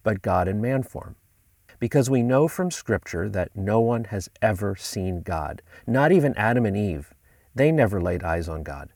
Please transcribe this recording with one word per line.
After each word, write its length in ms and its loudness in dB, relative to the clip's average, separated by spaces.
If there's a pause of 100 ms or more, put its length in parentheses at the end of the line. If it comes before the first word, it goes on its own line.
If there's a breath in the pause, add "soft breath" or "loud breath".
but 180 -2
God 280 2
in 100 -2
man 240 -2
form? 320 -14 (640 soft breath)
Because 300 2
we 120 4
know 280 4
from 200 -4
Scripture 600 -4
that 260 -4
no 240 2
one 260 0
has 240 -8 (120)
ever 340 0
seen 460 -6
God, 400 -6 (260 loud breath)
not 240 4
even 240 4
Adam 300 2
and 100 0
Eve. 380 -2 (420 soft breath)
They 160 4
never 300 2
laid 220 -2
eyes 260 -2
on 140 -8
God. 320 -12